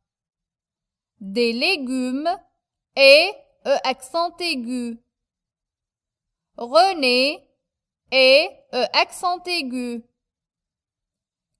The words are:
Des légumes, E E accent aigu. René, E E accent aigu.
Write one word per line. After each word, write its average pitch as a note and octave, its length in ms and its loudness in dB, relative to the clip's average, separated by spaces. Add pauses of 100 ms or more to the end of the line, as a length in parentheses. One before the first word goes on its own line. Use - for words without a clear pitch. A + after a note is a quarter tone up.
(1200)
Des A3+ 320 -2
légumes, C4 840 -4 (640)
E C#4+ 360 6 (340)
E C4+ 180 0
accent E4+ 560 -6
aigu. B3 580 -8 (1600)
René, C#4 920 0 (640)
E C4 380 6 (240)
E A#3+ 220 -2
accent F4+ 520 -4
aigu. B3 560 -8 (1600)